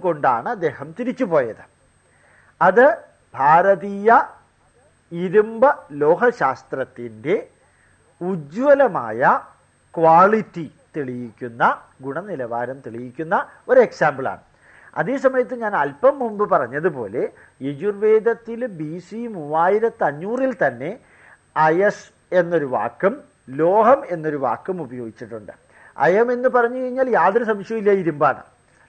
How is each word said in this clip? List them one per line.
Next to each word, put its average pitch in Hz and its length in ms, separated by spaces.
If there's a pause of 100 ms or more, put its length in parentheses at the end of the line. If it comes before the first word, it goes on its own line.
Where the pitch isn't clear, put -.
കൊണ്ടാണ് 156 500
അദ്ദേഹം 151 320 (100)
തിരിച്ചു 247 340
പോയത്. 120 320 (1000)
അത് 190 240 (500)
ഭാരതീയ 196 720 (1000)
ഇരുമ്പ് 214 580 (320)
ലോഹശാസ്ത്രത്തിൻ്റെ 135 1300 (920)
ഉജ്ജ്വലമായ 170 920 (760)
ക്വാളിറ്റി 170 680 (300)
തെളിയിക്കുന്ന, 123 680 (420)
ഗുണനിലവാരം 135 800
തെളിയിക്കുന്ന 127 500 (340)
ഒരു 262 160
എക്സാമ്പിളാണ്. 131 580 (580)
അതേസമയത്ത് 254 640
ഞാൻ 208 100 (100)
അല്പം 240 400
മുമ്പ് 208 300
പറഞ്ഞതുപോലെ 139 680 (440)
യജുർവേദത്തിൽ 214 920 (200)
ബി 156 140 (140)
സി 220 120 (160)
മൂവായിരത്തഞ്ഞൂറിൽ 190 1160 (100)
തന്നെ 135 280 (760)
അയസ് 185 420 (300)
എന്നൊരു 170 360
വാക്കും 120 380 (480)
ലോഹം 214 380 (140)
എന്നൊരു 156 320
വാക്കും 123 400
ഉപയോഗിച്ചിട്ടുണ്ട്. 113 680 (520)
അയം 220 300
എന്ന് 247 200
പറഞ്ഞു 240 260
കഴിഞ്ഞാൽ 254 260 (100)
യാതൊരു 196 340
സംശയവുമില്ല, 208 400 (120)
ഇരുമ്പാണ്. 147 380 (480)